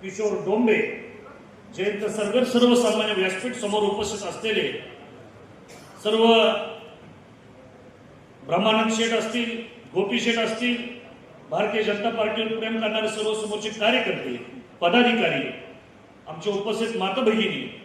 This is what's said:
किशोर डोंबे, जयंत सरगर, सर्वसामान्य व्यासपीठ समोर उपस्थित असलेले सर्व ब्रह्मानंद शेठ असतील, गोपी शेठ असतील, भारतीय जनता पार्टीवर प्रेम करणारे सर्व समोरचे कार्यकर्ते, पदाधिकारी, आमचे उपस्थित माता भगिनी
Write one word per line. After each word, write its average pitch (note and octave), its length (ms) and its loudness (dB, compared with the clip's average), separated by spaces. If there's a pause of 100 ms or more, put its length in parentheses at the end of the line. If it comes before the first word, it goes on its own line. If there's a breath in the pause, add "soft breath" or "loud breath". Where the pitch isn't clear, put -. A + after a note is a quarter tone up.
किशोर F#3+ 420 -4
डोंबे, G#3+ 360 4 (960)
जयंत G3+ 340 -2
सरगर, A3 340 2
सर्वसामान्य A#3+ 720 4
व्यासपीठ F#3+ 400 -2
समोर G#3 280 0
उपस्थित G3+ 460 -2
असलेले G#3 440 -2 (1300)
सर्व A3 220 4 (2250)
ब्रह्मानंद A3 460 2
शेठ A3+ 200 0
असतील, A3+ 440 -2 (380)
गोपी G3+ 260 0
शेठ A#3 180 0
असतील, A3+ 380 -2 (760)
भारतीय G#3 320 0
जनता G#3 280 0
पार्टीवर A3 480 -2
प्रेम A3+ 220 -2
करणारे G#3+ 280 0
सर्व G#3+ 260 -2
समोरचे G#3 340 -6
कार्यकर्ते, G3+ 680 0 (440)
पदाधिकारी, F3+ 680 4 (800)
आमचे E3 220 -6
उपस्थित G#3 460 -2
माता F#3+ 240 -2
भगिनी G#3+ 400 2 (240)